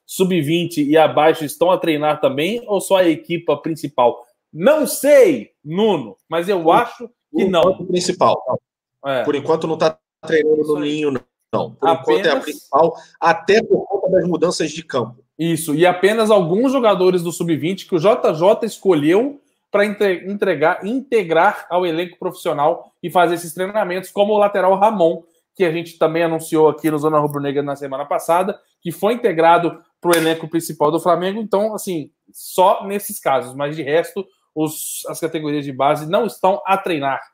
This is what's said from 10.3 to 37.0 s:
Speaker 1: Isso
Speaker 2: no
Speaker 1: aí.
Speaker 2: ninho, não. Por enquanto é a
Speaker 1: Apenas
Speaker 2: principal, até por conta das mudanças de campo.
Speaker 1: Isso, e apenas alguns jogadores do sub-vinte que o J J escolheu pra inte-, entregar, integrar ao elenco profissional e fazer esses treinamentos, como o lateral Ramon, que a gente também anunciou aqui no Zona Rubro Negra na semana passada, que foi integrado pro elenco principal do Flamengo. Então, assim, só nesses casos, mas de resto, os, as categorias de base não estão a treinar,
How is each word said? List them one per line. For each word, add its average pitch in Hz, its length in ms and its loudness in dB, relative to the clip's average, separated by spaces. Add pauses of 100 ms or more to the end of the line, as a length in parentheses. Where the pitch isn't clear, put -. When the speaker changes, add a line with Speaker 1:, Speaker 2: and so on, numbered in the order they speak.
Speaker 1:
Isso 151 120 -2
Speaker 2:
no 147 80 -2
Speaker 1:
aí. 147 80 -4
Speaker 2:
ninho, 151 220 -2 (400)
não. 95 220 -4
Por - 20 -20 (100)
enquanto - 0 -
é 165 40 4
a 156 420 2
Speaker 1:
Apenas - 120 -2
Speaker 2:
principal, - 520 0 (240)
até 170 420 2
por - 240 0
conta 190 240 -2
das 175 160 2
mudanças 165 440 -2
de 165 120 -12
campo. - 400 -6 (160)
Speaker 1:
Isso, 160 360 -2
e 160 100 2
apenas 208 460 2
alguns 208 420 4
jogadores 185 500 2
do 170 80 -6
sub-vinte 170 560 -4
que - 80 -2
o 170 40 2
J 208 340 2
J 185 320 2
escolheu 190 760 0 (300)
pra 202 140 2
inte-, 196 420 -2
entregar, 185 600 -2
integrar 202 800 0
ao 180 160 0
elenco 170 340 -4
profissional 160 760 -4 (100)
e 175 80 -8
fazer 170 240 2
esses 165 180 -8
treinamentos, 185 580 -4
como 202 220 0
o 208 60 2
lateral 196 380 2
Ramon, 190 460 0 (320)
que 190 100 0
a 160 80 2
gente 165 260 -8
também 165 240 0
anunciou 160 460 2
aqui 151 220 -2
no 151 80 -2
Zona 156 200 0
Rubro 143 240 -2
Negra 143 200 -2
na 143 140 -6
semana 139 300 -10
passada, 180 520 -2 (220)
que 170 100 -8
foi 202 220 -2
integrado 165 680 2 (180)
pro 170 160 2
elenco 160 320 0
principal 156 420 -2
do 160 100 0
Flamengo. 180 400 0
Então, 214 340 -2
assim, 170 360 -8 (220)
só 202 540 0
nesses 202 340 -8
casos, 127 340 -2
mas 147 220 -6
de 160 60 -6
resto, 165 440 -2 (280)
os, - 540 -6
as 151 120 -12
categorias 151 440 -6
de 139 80 -10
base 147 360 -2
não 214 160 0
estão 196 420 -2
a 190 120 2
treinar, 139 420 -4 (140)